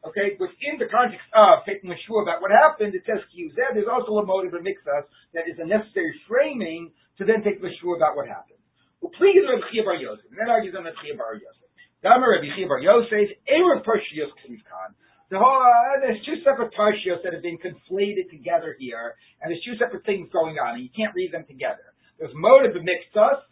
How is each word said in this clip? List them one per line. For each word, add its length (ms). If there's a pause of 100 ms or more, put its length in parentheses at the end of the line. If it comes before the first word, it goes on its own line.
Okay? 320
Within 400
the 80
context 480
of 320
taking 240
a 160
shvua 180
about 160
what 140
happened, 400
it 160
says 100 (140)
ki 160
hu 80
zeh. 160
There's 160
also 320
a 40
motive 280
and 100
mixus 460 (240)
that 160
is 80
a 80
necessary 480 (160)
framing 640 (240)
to 80
then 160
take 180
the 220
shvua 160
about 180
what 140
happened. 320 (400)
Well, 180
please, 240
Rabbi 300
Chiya 100
bar 160
Yosef. 320
And 80
then 80
argues 300
on 80
Rabbi 160
Chiya 160
bar 180
Yosef. 320 (380)
Damar 320
Rabbi 180
Chiya 140
bar 100
Yosef, 540 (160)
Erev 340
Parshios 480 (140)
Kli 180
Kan. 320 (360)
The 100
whole, 240
uh, 400
there's 240
two 160
separate 320
Parshios 480
that 80
have 80
been 160
conflated 720
together 480
here, 400 (240)
and 80
there's 160
two 160
separate 240
things 240
going 320
on, 160
and 80
you 80
can't 240
read 160
them 160
together. 400 (320)
There's 160
motive 400
and 80
mixus 560 (100)